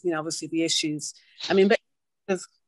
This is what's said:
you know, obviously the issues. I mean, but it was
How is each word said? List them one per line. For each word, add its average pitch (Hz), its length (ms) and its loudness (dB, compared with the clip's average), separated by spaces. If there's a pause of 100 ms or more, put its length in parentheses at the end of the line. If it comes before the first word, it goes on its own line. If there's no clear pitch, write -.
you 175 80 0
know, 156 80 -2
obviously 156 260 -6
the 165 160 -2
issues. 156 520 -2 (340)
I - 40 2
mean, 196 140 6
but 214 140 4 (480)
it 196 40 0
was 180 140 -6 (220)